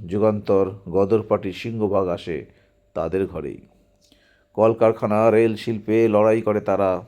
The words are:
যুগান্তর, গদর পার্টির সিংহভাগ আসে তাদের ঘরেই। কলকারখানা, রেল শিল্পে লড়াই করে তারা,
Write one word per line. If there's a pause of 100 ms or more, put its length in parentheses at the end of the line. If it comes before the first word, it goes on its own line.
যুগান্তর, (180)
গদর
পার্টির
সিংহভাগ
আসে (480)
তাদের
ঘরেই। (960)
কলকারখানা,
রেল
শিল্পে
লড়াই
করে
তারা,